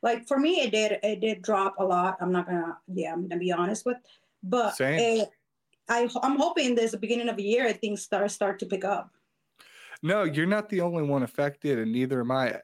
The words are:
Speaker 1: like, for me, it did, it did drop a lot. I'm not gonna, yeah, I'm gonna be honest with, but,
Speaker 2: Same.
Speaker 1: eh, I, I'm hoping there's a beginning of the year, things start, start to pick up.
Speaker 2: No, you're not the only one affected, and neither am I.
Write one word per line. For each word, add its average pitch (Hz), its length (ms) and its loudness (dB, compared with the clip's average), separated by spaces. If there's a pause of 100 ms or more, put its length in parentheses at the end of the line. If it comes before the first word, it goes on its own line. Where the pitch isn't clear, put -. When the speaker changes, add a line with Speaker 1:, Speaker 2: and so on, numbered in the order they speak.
Speaker 1:
like, 233 240 0
for 277 100 2
me, 320 220 4
it 233 100 0
did, 214 320 2
it 208 180 0
did 214 220 -2
drop 196 360 0
a 196 60 0
lot. 180 360 2
I'm 180 100 -2
not 180 160 0
gonna, 170 400 -4
yeah, 175 260 -4
I'm 175 140 -4
gonna 175 140 -4
be 180 100 0
honest 175 340 -2
with, 240 140 -2 (460)
but, 214 320 0
Speaker 2:
Same. 143 240 2
Speaker 1:
eh, 226 240 2 (640)
I, 240 200 2 (140)
I'm 277 160 2
hoping 277 380 2
there's 226 180 2
a 202 40 -6
beginning 233 300 -2
of 226 80 -2
the 202 80 -4
year, 226 280 2
things 208 300 -4
start, 196 280 0
start 196 300 -2
to 185 60 -8
pick 185 180 -4
up. 208 260 -4 (880)
Speaker 2:
No, 196 220 2
you're 160 240 2
not 208 220 2
the 190 120 0
only 170 220 0
one 139 220 2
affected, 139 540 -2
and 110 120 0
neither 127 300 0
am 120 100 -2
I. 127 340 0